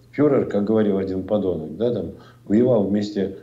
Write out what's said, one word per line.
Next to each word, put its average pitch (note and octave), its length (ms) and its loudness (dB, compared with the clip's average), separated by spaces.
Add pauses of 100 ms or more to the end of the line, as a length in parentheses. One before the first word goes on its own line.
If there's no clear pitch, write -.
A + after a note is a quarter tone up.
(120)
фюрер, C#3 340 2
как G#2 180 -2
говорил G#2 340 2
один F#2 260 -4
подонок, F2 520 -2
да, A#2 160 0
там, E2+ 200 -6 (320)
воевал A2+ 400 4
вместе G2+ 580 -2